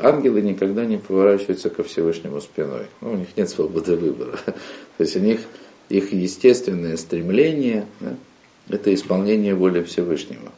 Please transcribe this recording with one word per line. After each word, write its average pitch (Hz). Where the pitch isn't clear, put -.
Ангелы 131
никогда 98
не 110
поворачиваются 98
ко -
Всевышнему 82
спиной. 67
Ну, 117
у -
них 90
нет 95
свободы 82
выбора. 64
<laughs> -
То -
есть 82
у 95
них 110
их 101
естественное 92
стремление, 107
да, 127
это 101
исполнение 98
воли 90
Всевышнего. -